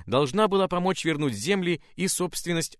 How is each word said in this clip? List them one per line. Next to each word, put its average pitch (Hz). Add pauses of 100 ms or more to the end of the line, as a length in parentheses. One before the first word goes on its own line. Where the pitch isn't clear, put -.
должна 143
была 196
помочь 180
вернуть 151
земли 175 (160)
и 185
собственность 170